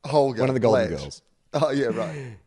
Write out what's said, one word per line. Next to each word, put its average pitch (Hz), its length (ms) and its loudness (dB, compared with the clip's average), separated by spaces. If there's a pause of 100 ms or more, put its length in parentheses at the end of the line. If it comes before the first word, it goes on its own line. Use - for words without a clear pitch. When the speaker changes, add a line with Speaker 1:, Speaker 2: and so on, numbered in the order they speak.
Speaker 1:
Holga. 135 340 2
Speaker 2:
One 131 80 2
of 131 60 0
the 123 60 0
Golden 107 280 4
Speaker 1:
Blanche. 73 140 -6
Speaker 2:
Girls. 71 200 -14 (300)
Speaker 1:
Oh, 147 200 0
yeah, 139 160 0
right. 117 580 -8